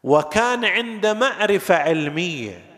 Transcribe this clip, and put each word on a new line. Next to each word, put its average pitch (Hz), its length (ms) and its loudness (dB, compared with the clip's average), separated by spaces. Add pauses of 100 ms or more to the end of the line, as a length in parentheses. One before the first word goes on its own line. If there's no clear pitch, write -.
وكان 214 600 2
عنده 220 480 0
معرفة 208 640 2
علمية. 151 880 -2 (120)